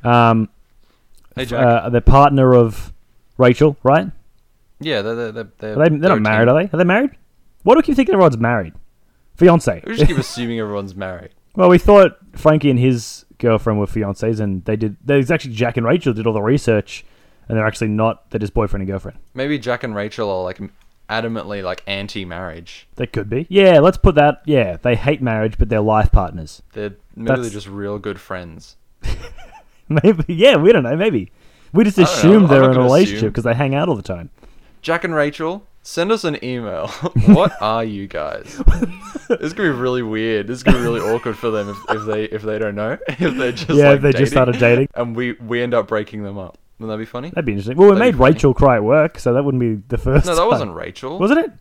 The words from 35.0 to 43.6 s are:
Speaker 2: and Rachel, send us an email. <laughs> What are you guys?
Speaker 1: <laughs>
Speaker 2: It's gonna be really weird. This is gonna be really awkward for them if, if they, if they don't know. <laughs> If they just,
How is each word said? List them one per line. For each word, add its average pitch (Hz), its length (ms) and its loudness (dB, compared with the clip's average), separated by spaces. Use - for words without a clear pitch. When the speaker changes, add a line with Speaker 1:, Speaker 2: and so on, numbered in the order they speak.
Speaker 2:
and 170 120 -6
Rachel, 156 500 -6
send 175 300 -6
us 220 120 -4
an 151 220 -6
email. 113 420 -8
<laughs> - 400 -2
What 202 340 4
are 110 220 -4
you 101 240 -10
guys? - 600 -10
Speaker 1:
<laughs> - 40 8
Speaker 2:
It's 160 220 -6
gonna 185 200 -2
be 123 60 -8
really 127 220 -4
weird. 110 460 -4
This 123 100 -8
is 127 60 -16
gonna 160 160 4
be 120 40 -6
really 117 180 -4
awkward 110 360 -4
for 120 140 -6
them 104 180 -6
if, 101 80 -12
if 107 160 -6
they, 107 200 -4
if 107 160 -10
they 107 160 -8
don't 107 180 -6
know. 107 280 -8
<laughs> - 40 -10
If 160 300 -4
they 127 140 -4
just, 147 180 -12